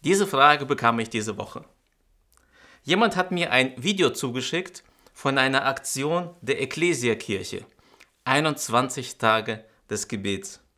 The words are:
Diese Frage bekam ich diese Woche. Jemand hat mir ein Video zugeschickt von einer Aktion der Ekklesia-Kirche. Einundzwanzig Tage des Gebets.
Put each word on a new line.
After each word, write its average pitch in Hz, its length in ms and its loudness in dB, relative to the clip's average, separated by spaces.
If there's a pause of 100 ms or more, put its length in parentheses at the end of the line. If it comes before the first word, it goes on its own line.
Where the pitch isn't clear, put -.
Diese 196 220 2
Frage 139 400 4
bekam 117 320 2
ich 113 100 -4
diese 107 300 -4
Woche. - 260 -12 (1160)
Jemand 196 340 2
hat 180 140 0
mir 175 220 -2
ein 127 200 4 (100)
Video 180 280 2
zugeschickt 131 760 -6 (300)
von 139 240 -2
einer 135 260 2
Aktion 160 760 -2
der 127 180 -2
Ekklesia-Kirche. 120 1040 -2 (600)
Einundzwanzig 135 920 0
Tage 110 480 2 (240)
des 107 200 -4
Gebets. 98 540 -6 (160)